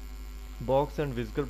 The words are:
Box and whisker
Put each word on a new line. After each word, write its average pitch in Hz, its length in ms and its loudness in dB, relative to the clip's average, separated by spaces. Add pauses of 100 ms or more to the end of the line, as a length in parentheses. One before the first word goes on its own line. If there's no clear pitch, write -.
(720)
Box 143 320 4
and 135 160 0
whisker 123 320 0